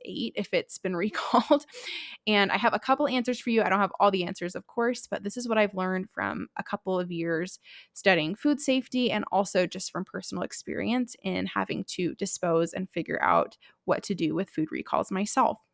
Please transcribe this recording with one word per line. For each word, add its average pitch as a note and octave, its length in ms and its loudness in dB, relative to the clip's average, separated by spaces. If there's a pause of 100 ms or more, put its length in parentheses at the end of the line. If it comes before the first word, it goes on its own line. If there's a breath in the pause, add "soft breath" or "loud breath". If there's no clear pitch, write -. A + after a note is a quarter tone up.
ate F#3 300 -6
if G3+ 180 -4
it's - 240 0
been F#3 180 -2
<laughs> - 20 -2
recalled?" A3+ 680 4 (640 loud breath)
And G3+ 240 4
I - 60 2
have A#3 160 2
a A3 60 2
couple C#4 280 2
answers B3 320 0
for - 100 -4
you. A3+ 140 4
I F#3 60 0
don't F#3+ 100 4
have F#3+ 200 2
all G3+ 120 6
the F#3 140 0
answers, F3+ 300 -6
of F#3 120 -12
course, A#3+ 400 -2
but - 160 -6
this G3+ 140 -8
is B3 100 -6
what A3+ 100 2
I've G#3 180 2
learned F#3 340 -2
from - 380 -4 (100)
a G3+ 60 -6
couple F#3+ 360 -2
of F3+ 120 -4
years E3 480 -4 (340 loud breath)
studying F#3 420 2
food D4 240 2
safety B3+ 520 2
and G#3 200 0
also F#3 340 2
just - 260 -6
from F3 120 -4
personal F#3+ 400 -8
experience - 800 -4
in F#3 240 -2
having F#3+ 440 -4
to - 260 -2
dispose E3+ 580 0
and F#3 160 -6
figure - 320 -4
out - 360 2 (280 soft breath)
what - 180 0
to G3+ 120 -2
do D#3+ 180 0
with - 160 -2
food D#3 220 -2
recalls - 400 -2
myself. G#3 480 2 (140)